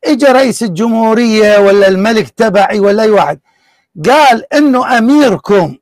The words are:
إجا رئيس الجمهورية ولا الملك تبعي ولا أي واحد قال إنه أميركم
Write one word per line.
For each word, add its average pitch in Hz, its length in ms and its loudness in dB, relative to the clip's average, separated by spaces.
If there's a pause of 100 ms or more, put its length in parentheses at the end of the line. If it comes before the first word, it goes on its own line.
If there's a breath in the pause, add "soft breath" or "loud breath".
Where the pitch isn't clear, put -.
إجا 285 280 0
رئيس 254 300 0
الجمهورية 220 960 0
ولا 202 300 2
الملك 196 400 -2
تبعي 208 520 -2
ولا 202 220 0
أي 220 80 0
واحد 156 280 0 (680)
قال 254 480 0
إنه 262 440 0
أميركم 208 840 0